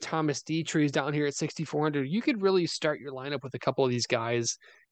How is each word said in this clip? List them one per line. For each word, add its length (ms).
Thomas 400
Dietrich 440
is 60
down 220
here 140
at 80
sixty-four 480
hundred. 260
You 120
could 200
really 240
start 340
your 120
lineup 320
with 100
a 60
couple 240
of 80
these 160
guys 500